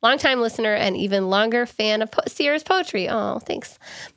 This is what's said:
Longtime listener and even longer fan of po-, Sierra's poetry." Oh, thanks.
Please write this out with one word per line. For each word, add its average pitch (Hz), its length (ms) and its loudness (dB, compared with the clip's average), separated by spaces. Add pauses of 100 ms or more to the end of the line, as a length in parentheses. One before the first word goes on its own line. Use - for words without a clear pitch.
Longtime 262 380 4
listener 220 340 0
and 196 220 0
even 196 340 0
longer 226 360 2
fan 214 360 0
of 220 80 -4
po-, - 160 -2
Sierra's 302 380 0
poetry." 359 440 0
Oh, 208 300 -2
thanks. - 400 -8 (380)